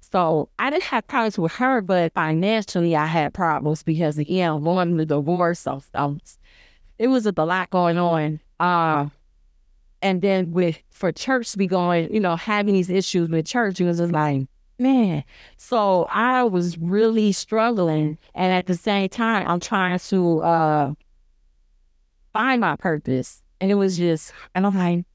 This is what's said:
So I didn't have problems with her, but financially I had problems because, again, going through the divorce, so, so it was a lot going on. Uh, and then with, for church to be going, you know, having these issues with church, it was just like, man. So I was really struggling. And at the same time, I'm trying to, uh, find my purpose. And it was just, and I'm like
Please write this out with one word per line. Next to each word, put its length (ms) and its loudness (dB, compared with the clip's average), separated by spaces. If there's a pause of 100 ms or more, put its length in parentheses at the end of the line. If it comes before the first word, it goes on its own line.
So 480 0 (100)
I 120 -2
didn't 140 -2
have 220 -4
problems 320 -2
with 160 -2
her, 280 0
but 320 0
financially 840 0
I 100 2
had 280 -2
problems 480 -2
because, 340 0
again, 480 -2
going 260 0
through 80 0
the 80 0
divorce, 540 0
so, 220 -8 (120)
so 240 -4 (800)
it 100 0
was 180 2
a 60 0 (120)
lot 260 -2
going 280 2
on. 420 0 (180)
Uh, 500 2 (920)
and 220 0
then 300 0
with, 260 0 (120)
for 220 -4
church 400 -4
to 60 -10
be 80 2
going, 460 0
you 80 0
know, 160 0
having 380 0
these 160 2
issues 380 0
with 180 -2
church, 340 -2
it 40 2
was 140 0
just 140 0
like, 340 0 (320)
man. 460 2 (340)
So 520 2
I 340 2
was 340 0
really 540 2
struggling. 840 0 (180)
And 180 0
at 140 0
the 100 -2
same 340 0
time, 360 -2
I'm 140 -2
trying 380 -2
to, 440 0
uh, 520 2 (1400)
find 280 0
my 160 0
purpose. 680 -4 (180)
And 100 0
it 40 4
was 220 2
just, 360 0 (220)
and 120 0
I'm 100 0
like 280 0 (100)